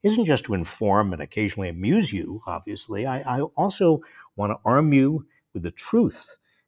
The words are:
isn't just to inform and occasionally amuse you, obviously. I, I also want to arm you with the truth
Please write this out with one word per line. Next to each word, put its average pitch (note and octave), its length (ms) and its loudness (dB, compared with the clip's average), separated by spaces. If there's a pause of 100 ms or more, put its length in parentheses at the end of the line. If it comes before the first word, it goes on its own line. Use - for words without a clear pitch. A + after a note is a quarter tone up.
isn't A3 220 2
just D3+ 200 2
to A2 80 -2
inform G2 600 2
and D#2 100 -8
occasionally G2 460 -4
amuse A2 440 0
you, F#2 320 -6
obviously. G2 640 -8
I, C3+ 320 -4
I - 20 -2
also D#3+ 600 -2 (340)
want G#2 160 -2
to - 120 -6
arm C#3+ 300 4
you C#3 320 2 (280)
with F#2 100 -8
the E2+ 80 -6
truth - 680 -2 (300)